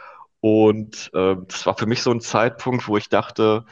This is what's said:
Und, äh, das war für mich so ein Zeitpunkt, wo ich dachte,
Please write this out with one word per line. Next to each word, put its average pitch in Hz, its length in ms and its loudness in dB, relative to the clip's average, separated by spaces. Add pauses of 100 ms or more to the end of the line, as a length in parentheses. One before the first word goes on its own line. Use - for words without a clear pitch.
(400)
Und, 107 720 2
äh, 92 240 0 (120)
das - 180 -10
war 92 100 0
für - 100 -4
mich 120 160 -2
so 127 80 2
ein 120 120 0
Zeitpunkt, 123 640 -2
wo 104 80 2
ich 104 140 -4
dachte, 110 600 0